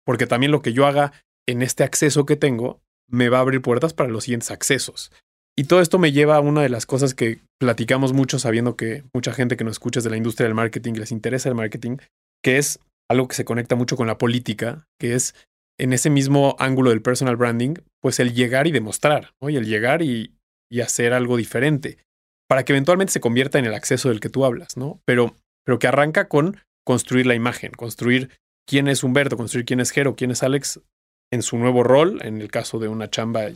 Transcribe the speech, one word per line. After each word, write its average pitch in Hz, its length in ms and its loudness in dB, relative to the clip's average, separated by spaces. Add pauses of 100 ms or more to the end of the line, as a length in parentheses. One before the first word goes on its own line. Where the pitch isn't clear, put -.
porque 123 220 0
también 127 260 2
lo 147 120 2
que 123 100 -2
yo 135 140 4
haga 143 260 0 (340)
en 120 140 -2
este 127 220 0
acceso 143 420 2
que 151 120 2
tengo 123 440 -2 (260)
me 120 220 2
va 123 80 4
a 127 40 4
abrir 131 200 0
puertas 123 320 0
para 139 160 -2
los 110 140 -6
siguientes 120 260 -6
accesos. - 640 -4 (480)
Y 147 40 0
todo 175 180 6
esto 175 160 4
me 165 140 4
lleva 147 240 4
a 147 40 6
una 147 220 2
de 139 80 2
las 117 160 -4
cosas 131 300 0
que 113 240 -2 (200)
platicamos 127 540 0
mucho, 135 240 0
sabiendo 120 380 0
que 113 280 -8 (100)
mucha 120 200 -4
gente 123 240 0
que 117 60 -4
nos 113 100 -4
escucha 123 260 -4
es 113 40 -4
de 113 80 -2
la 110 60 -4
industria 117 280 -2
del 110 80 0
marketing, 113 400 -2
les 107 180 -8
interesa 120 380 -4
el 123 60 -2
marketing, 117 420 -6 (460)
que 127 140 4
es 143 220 -2 (300)
algo 127 180 2
que - 80 -10
se 120 100 -4
conecta 120 300 -2
mucho 123 220 -2
con 123 80 0
la 110 140 -4
política, 120 640 -4 (140)
que 120 160 -2
es - 180 -2 (460)
en 131 140 0
ese 139 180 2
mismo 139 480 4
ángulo 131 320 2
del 113 100 2
personal 123 360 0
branding, 120 360 -2 (280)
pues - 180 -2
el 123 160 2
llegar 123 320 2
y 170 40 0
demostrar, 120 600 -2 (100)
¿no? 139 80 -6
Y 151 60 -2
el 120 100 -2
llegar 117 380 0
y, 120 320 -4 (340)
y 120 120 -4
hacer 117 320 0
algo 123 240 0
diferente, 131 600 -2 (500)
para 131 160 2
que 143 100 2
eventualmente 175 400 2
se 139 80 -2
convierta 127 360 0
en 135 80 2
el 110 80 -2
acceso 127 360 -2
del 110 100 0
que 107 100 -8
tú 131 160 0
hablas, 120 320 -4
¿no? 135 280 -10
Pero, 123 300 2 (300)
pero 123 140 0
que 127 80 2
arranca 147 400 2
con 160 300 0 (280)
construir 127 400 0
la 127 80 4
imagen, 120 380 -4
construir 123 580 -2 (380)
quién 139 200 2
es 135 160 0
Humberto, 135 340 2
construir 120 280 -6
quién 127 140 0
es 120 100 0
Jero, 139 260 0
quién 127 140 -4
es 120 140 -4
Alex 139 380 -2 (480)
en 120 120 -2
su - 160 -4
nuevo 123 260 4
rol, 143 400 4
en 110 180 -8
el 104 80 -12
caso 117 300 -6
de 110 80 -4
una 110 220 -6
chamba 113 320 -4 (140)